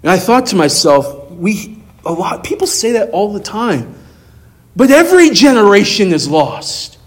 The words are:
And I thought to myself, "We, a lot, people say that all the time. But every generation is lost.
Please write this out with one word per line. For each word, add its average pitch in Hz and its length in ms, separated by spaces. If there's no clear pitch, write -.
And - 80
I 185 60
thought 247 300
to 202 80
myself, 147 760
"We, 175 480
a 170 80
lot, 180 300
people - 240
say - 240
that 220 180
all 208 240
the 202 60
time. 208 560
But 254 160
every 339 400
generation 208 840
is 143 140
lost. - 800